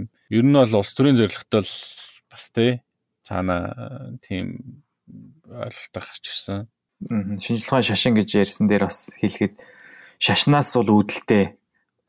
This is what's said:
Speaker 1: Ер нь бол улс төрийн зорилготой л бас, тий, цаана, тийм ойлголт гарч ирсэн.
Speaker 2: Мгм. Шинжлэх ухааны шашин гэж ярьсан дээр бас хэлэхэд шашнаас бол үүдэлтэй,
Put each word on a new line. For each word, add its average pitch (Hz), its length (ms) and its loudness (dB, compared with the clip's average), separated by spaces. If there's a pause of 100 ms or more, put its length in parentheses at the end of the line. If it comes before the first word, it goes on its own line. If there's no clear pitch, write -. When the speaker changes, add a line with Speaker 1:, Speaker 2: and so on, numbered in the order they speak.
(340)
Speaker 1:
Ер 113 80 4
нь 143 160 6
бол 117 240 4
улс - 160 -4
төрийн 131 240 4
зорилготой 104 400 0
л - 120 -8 (600)
бас, - 160 -12
тий, 123 320 0 (400)
цаана, 92 1040 -6
тийм - 560 -10 (640)
ойлголт - 480 -14
гарч - 320 -14
ирсэн. 101 400 -8 (400)
Speaker 2:
Мгм. 104 320 -4
Шинжлэх 110 320 -6
ухааны 117 160 2
шашин 110 320 2
гэж 104 120 2 (120)
ярьсан 101 240 2
дээр 101 240 2
бас - 320 -2
хэлэхэд 104 400 -2 (560)
шашнаас 143 640 2
бол 107 240 4
үүдэлтэй, - 480 0 (560)